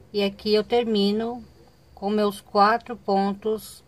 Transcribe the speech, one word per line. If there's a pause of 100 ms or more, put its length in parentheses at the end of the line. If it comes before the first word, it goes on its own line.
(120)
E
aqui
eu
termino (540)
com
meus
quatro
pontos